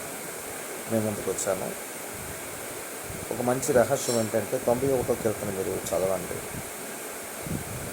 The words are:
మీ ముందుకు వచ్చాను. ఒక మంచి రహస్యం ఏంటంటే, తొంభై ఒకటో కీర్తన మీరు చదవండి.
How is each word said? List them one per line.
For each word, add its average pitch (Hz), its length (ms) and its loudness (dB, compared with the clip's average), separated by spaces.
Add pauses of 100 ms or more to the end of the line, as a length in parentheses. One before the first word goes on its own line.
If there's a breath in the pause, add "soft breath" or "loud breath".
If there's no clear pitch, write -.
(920)
మీ 113 60 6
ముందుకు 107 320 0
వచ్చాను. 95 400 2 (1600)
ఒక 117 80 -2
మంచి 131 300 2
రహస్యం 123 480 6
ఏంటంటే, 110 380 2
తొంభై 127 340 4
ఒకటో 123 220 4
కీర్తన 107 360 0
మీరు 95 180 0
చదవండి. 92 680 2 (1600)